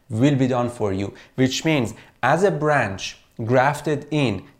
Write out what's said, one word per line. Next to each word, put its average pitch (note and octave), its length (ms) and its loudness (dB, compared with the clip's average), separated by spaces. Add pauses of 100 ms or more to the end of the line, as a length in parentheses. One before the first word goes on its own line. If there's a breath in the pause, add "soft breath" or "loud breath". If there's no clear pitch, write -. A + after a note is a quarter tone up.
will C3+ 260 2
be C3 120 2
done A#2+ 220 0
for G#2+ 240 -4
you, G2 200 -4 (220 loud breath)
which C3 300 0
means B2+ 280 0 (280 loud breath)
as D#3 220 2
a G3 80 4
branch C#3+ 680 -2 (260)
grafted C3+ 680 0
in B2 320 0 (160)